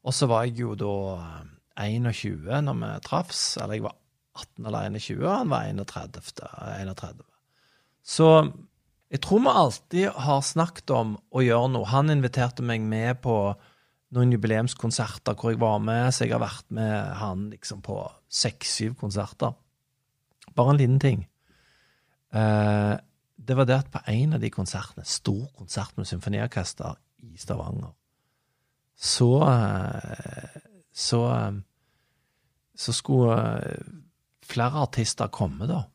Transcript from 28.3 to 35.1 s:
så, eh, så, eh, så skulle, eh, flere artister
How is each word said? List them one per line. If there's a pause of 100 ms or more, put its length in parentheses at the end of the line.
så,
eh, (320)
så, (160)
eh, (1200)
så
skulle, (240)
eh, (640)
flere (140)
artister